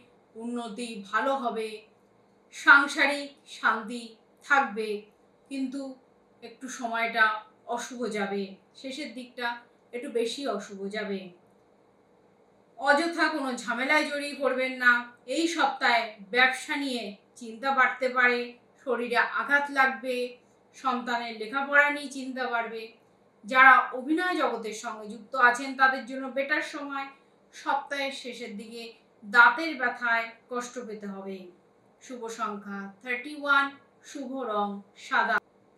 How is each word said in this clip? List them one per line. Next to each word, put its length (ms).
উন্নতি 760
ভালো 240
হবে, 520
সাংসারিক 840
শান্তি 680
থাকবে, 580
কিন্তু 460
একটু 260
সময়টা 760
অশুভ 420
যাবে, 480
শেষের 380
দিকটা 480
একটু 180
বেশি 360
অশুভ 400
যাবে। 420
অযথা 500
কোনো 260
ঝামেলায় 560
জড়িয়ে 300
পড়বেন 340
না। 380
এই 220
সপ্তাহে 680
ব্যবসা 440
নিয়ে 420
চিন্তা 360
বাড়তে 380
পারে, 480
শরীরে 320
আঘাত 540
লাগবে, 640
সন্তানের 640
লেখাপড়া 520
নিয়ে 180
চিন্তা 400
বাড়বে। 460
যারা 460
অভিনয় 440
জগতের 380
সঙ্গে 340
যুক্ত 280
আছেন 420
তাদের 280
জন্য 220
বেটার 340
সময়। 460
সপ্তাহের 580
শেষের 460
দিকে 360
দাঁতের 520
ব্যথায় 520
কষ্ট 380
পেতে 200
হবে। 440
শুভ 260
সংখ্যা 640
থার্টি 380
ওয়ান, 300
শুভ 380
রং 400
সাদা। 440